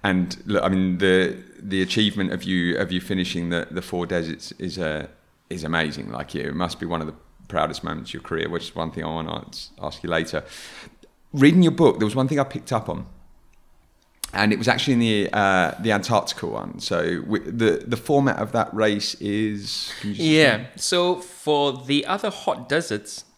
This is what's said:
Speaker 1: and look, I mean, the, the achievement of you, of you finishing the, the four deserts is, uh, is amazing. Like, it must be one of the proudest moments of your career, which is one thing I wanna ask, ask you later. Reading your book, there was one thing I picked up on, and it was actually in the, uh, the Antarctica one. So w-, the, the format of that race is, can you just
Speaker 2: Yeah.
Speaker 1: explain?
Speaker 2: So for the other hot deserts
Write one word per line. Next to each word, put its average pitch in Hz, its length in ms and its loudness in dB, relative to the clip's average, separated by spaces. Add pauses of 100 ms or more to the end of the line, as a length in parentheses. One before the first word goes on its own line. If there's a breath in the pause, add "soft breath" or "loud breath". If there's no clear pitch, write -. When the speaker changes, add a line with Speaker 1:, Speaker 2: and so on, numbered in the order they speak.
Speaker 1:
and 92 320 2 (100)
look, 98 180 2
I 90 60 2
mean, 92 280 2
the, 92 400 4 (220)
the 95 220 -2
achievement 101 520 2
of 90 100 -6
you, 90 340 0
of 90 140 -2
you 90 80 0
finishing 90 500 -2
the, 85 200 -2
the 87 120 -6
four 87 240 -4
deserts 85 480 -4
is, 90 260 -8
uh, 76 280 -4 (420)
is 85 140 -8
amazing. 76 480 -2
Like, 67 240 -8
it 69 200 -4
must 85 240 -4
be - 60 -6
one 82 160 -2
of 78 60 -6
the 78 60 -10 (340)
proudest 80 360 -2
moments 80 260 -8
of - 60 -12
your - 80 -12
career, 80 260 -4
which 85 140 -4
is - 120 -14
one 82 160 -4
thing 80 120 -8
I 80 40 -4
wanna 80 400 -6
ask, - 220 -14 (120)
ask - 220 -10
you 85 60 -6
later. 82 340 -2 (920 loud breath)
Reading 151 280 8
your 165 120 8
book, 151 260 6
there 107 60 2
was 107 100 -2
one 131 120 2
thing 143 120 0
I 135 60 2
picked - 280 -8
up 110 160 -2
on, - 160 -6 (1300)
and 104 180 2
it 101 60 2
was 110 100 0
actually 127 260 2
in 120 60 4
the, 107 320 2
uh, 95 480 4
the 110 120 0
Antarctica 104 560 0
one. 55 320 -8
So 85 420 -2
w-, - 280 -2
the, 107 380 2
the - 100 0
format 139 420 2
of 107 120 -4
that 117 220 0
race 107 420 0
is, 104 760 -4 (100)
can 104 80 -4
you 104 60 -4
just 165 120 0
Speaker 2:
Yeah. 151 280 6
Speaker 1:
explain? 117 220 -10
Speaker 2:
So 180 380 2
for 147 580 0 (120)
the 143 200 2
other 208 240 -2
hot 196 380 -4
deserts 139 560 -2 (140)